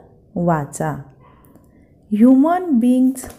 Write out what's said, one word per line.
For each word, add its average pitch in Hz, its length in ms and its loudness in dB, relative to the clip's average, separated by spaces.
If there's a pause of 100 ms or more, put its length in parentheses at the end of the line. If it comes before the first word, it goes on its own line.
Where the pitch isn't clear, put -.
(360)
वाचा. 156 580 -4 (1160)
Human 269 680 2
beings 254 480 0 (120)